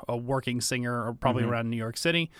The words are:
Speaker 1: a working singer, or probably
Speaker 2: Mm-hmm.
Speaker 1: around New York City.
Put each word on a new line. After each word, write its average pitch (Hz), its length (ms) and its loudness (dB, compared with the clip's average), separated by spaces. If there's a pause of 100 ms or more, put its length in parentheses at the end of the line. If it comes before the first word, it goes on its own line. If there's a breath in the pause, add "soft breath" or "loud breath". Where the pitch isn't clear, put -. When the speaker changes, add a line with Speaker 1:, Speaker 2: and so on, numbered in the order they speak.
Speaker 1:
a 120 80 -2
working 123 440 -2
singer, 120 440 0
or 117 100 -4
probably 123 280 2
Speaker 2:
Mm-hmm. 113 80 2
Speaker 1:
around 117 200 0
New 117 60 -2
York 113 200 -4
City. 170 440 2